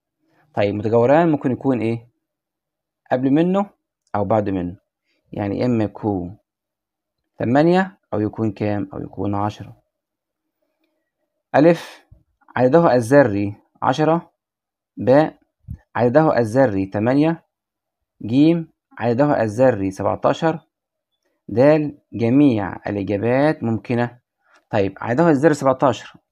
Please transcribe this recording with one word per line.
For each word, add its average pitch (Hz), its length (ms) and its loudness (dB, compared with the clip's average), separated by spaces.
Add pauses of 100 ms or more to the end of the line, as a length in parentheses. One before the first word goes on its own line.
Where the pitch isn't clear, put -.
(540)
طيب، 101 200 -2
متجاوران 117 560 2
ممكن 147 200 -2
يكون 123 300 -2
إيه؟ 113 280 -6 (1040)
قبل 131 180 0
منه 180 400 0 (440)
أو 101 100 -2
بعد 104 240 0
منه، 92 280 -6 (560)
يعني 101 320 -6
إما 117 200 0
يكون 98 520 -6 (1000)
تمانية 165 600 0 (140)
أو 104 80 -4
يكون 107 320 -4
كام؟ 104 400 -4
أو - 80 -12
يكون 101 340 -8
عشرة. 107 420 -8 (1800)
ألف، 160 520 0 (500)
عدده 131 380 2
الذري 110 640 2 (260)
عشرة، 151 480 0 (680)
ب، 135 340 2 (680)
عدده 123 420 2
الذري 110 480 0
تمانية، 139 580 -2 (760)
ج، 156 440 2 (340)
عدده 120 440 0
الذري 107 480 0
سبعتاشر، 139 720 -2 (880)
د، 147 440 2 (200)
جميع 113 640 2 (100)
الإجابات 107 760 -2
ممكنة. 117 560 -4 (520)
طيب، 101 300 -2
عدده 127 300 2
الذري 151 240 4
سبعتاشر 135 640 -2 (120)